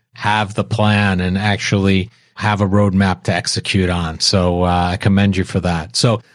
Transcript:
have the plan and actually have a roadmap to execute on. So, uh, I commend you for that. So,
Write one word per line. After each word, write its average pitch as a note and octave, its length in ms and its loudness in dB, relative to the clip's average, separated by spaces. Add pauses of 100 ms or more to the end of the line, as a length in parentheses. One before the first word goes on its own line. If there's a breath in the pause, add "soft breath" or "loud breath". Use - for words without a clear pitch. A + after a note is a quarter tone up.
(120)
have G#2+ 420 -2
the G#2 100 -2
plan G#2 560 0
and F#2 180 0
actually G2 720 0 (240 soft breath)
have G#2 260 -2
a G2+ 80 2
roadmap G2 560 2
to G#2 80 -2
execute F2+ 560 -2
on. E2+ 320 -4
So, F2+ 440 0
uh, F2 280 0
I F2+ 60 -4
commend G2 400 2
you F#2 60 0
for F#2+ 160 -4
that. E2+ 360 -4
So, A2+ 240 2 (140 soft breath)